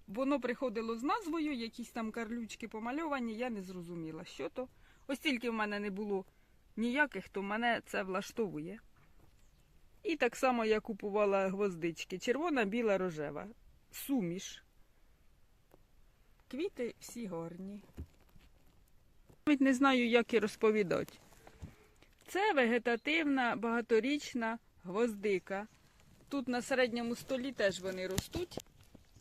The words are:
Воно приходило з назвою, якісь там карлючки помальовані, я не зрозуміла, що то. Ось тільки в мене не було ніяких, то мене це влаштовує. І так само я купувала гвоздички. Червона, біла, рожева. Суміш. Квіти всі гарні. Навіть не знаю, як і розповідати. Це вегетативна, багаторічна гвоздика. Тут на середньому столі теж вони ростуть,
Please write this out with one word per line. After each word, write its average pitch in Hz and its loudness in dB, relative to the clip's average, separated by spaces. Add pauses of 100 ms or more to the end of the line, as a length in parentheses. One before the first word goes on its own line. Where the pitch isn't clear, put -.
Воно 269 2
приходило 233 -2
з 226 -6
назвою, 330 0
якісь 226 -6
там 220 -4
карлючки 233 -6
помальовані, 240 -4
я 247 -2
не 208 -4
зрозуміла, 170 -8
що - -8
то. 254 -6 (400)
Ось 269 -2
тільки 247 0
в 226 0
мене 208 -2
не 208 -4
було 196 -4 (520)
ніяких, 240 0
то 196 -6
мене 220 0
це 202 -2
влаштовує. 185 -4 (1200)
І 330 0
так 240 2
само 240 2
я 214 4
купувала 202 2
гвоздички. 185 -2
Червона, 262 2
біла, 208 2
рожева. 156 -4 (440)
Суміш. 190 -2 (1800)
Квіти 262 -4
всі 240 -10
гарні. 180 -8 (1700)
Навіть 277 6
не 269 6
знаю, 254 6
як 233 4
і 220 4
розповідати. 214 2 (1120)
Це 403 2
вегетативна, 247 2
багаторічна 233 0 (240)
гвоздика. 202 0 (600)
Тут 277 -4
на 247 0
середньому 240 0
столі 262 -4
теж 196 2
вони 185 -4
ростуть, 254 -2 (640)